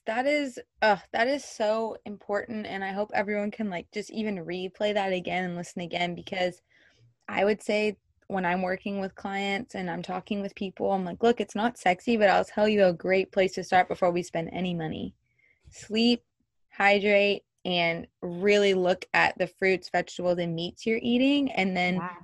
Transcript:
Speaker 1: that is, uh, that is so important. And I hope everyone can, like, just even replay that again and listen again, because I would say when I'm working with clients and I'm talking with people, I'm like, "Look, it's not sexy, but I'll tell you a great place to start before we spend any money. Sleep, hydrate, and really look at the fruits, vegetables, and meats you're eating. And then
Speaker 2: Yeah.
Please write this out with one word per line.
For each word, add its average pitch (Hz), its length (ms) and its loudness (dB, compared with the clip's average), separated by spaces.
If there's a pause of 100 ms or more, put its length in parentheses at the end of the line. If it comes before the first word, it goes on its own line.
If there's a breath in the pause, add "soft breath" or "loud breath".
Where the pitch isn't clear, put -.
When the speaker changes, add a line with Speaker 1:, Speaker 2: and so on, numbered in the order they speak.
Speaker 1:
that 240 220 -2
is, 285 320 -2 (240)
uh, 208 140 6 (140)
that 226 160 0
is 277 160 0
so 220 640 -2
important. 208 600 -6
And 196 160 -8
I 190 80 -6
hope 208 240 -4
everyone 208 340 -2
can, 208 220 -6
like, 175 200 -8
just 208 200 -8
even 208 340 -4
replay 185 480 -4
that 196 180 0
again 180 320 -2
and 175 120 -6
listen 175 260 -8
again, 175 320 -4
because 180 480 -4 (680 soft breath)
I 196 180 0
would 208 180 0
say 214 340 0 (300)
when 190 180 -2
I'm 180 160 0
working 190 380 -4
with 190 160 -6
clients 196 580 -4
and 185 160 -6
I'm 170 140 -6
talking 185 360 -6
with 196 140 -6
people, 196 380 -4
I'm 190 120 0
like, 180 200 -6
"Look, 233 180 4
it's - 140 -8
not 226 240 -2
sexy, 185 360 2
but 214 140 6
I'll 180 160 4
tell 214 240 2
you 208 160 6
a 180 80 6
great 185 380 0
place 190 220 2
to 185 100 -4
start 180 240 4
before 175 240 2
we 175 100 0
spend 170 300 -6
any 180 240 -4
money. 165 400 -6 (560)
Sleep, 233 520 0 (480)
hydrate, 202 720 4 (220)
and 170 400 0 (160)
really 196 540 2
look 185 280 2 (120)
at 165 240 4
the 180 80 0
fruits, 190 420 0
vegetables, 175 480 -2
and 175 160 -2
meats 170 320 -8
you're 226 160 0
eating. 262 520 2
And 190 220 0
then 180 200 0
Speaker 2:
Yeah. 180 180 -6 (100)